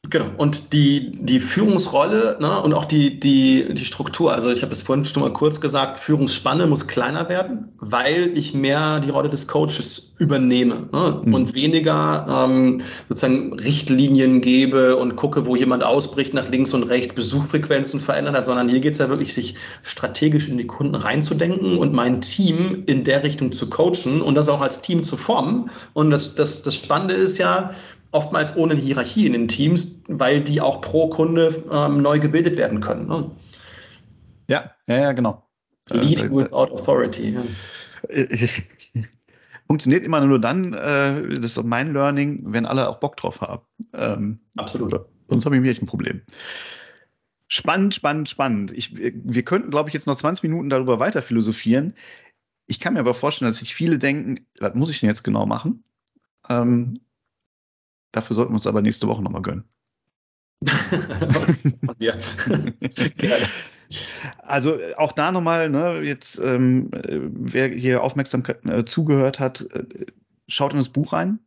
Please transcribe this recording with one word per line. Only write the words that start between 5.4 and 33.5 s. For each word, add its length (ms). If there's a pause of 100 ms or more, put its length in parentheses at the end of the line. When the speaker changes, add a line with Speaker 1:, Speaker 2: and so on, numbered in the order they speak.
Speaker 1:
gesagt, 360
Führungsspanne 720
muss 180
kleiner 420
werden, 500
weil 600
ich 160
mehr 460
die 100
Rolle 180
des 200
Coaches 680
übernehme, 760
ne, 320
Speaker 2:
Mhm. 100
Speaker 1:
und 200
weniger, 920
ähm, 300 (300)
sozusagen 460
Richtlinien 840
gebe 560
und 200
gucke, 300
wo 100
jemand 260
ausbricht 520
nach 140
links 240
und 120
rechts, 300
Besuchfrequenzen 840
verändert 380
hat, 100
sondern 220
hier 120
geht's 180
ja 100
wirklich, 260
sich 220 (260)
strategisch 680
in 80
die 120
Kunden 260
reinzudenken 840
und 140
mein 280
Team 680
in 160
der 220
Richtung 260
zu 180
coachen 540
und 140
das 120
auch 120
als 220
Team 200
zu 140
formen. 540 (240)
Und 160
das, 260
das, 260
das 140
Spannende 380
ist 240
ja, 340 (400)
oftmals 440
ohne 180
Hierarchie 520
in 60
den 140
Teams, 640
weil 340
die 180
auch 200
pro 280
Kunde, 640
ähm, 300
neu 180
gebildet 380
werden 240
können, 260
ne? 240 (1160)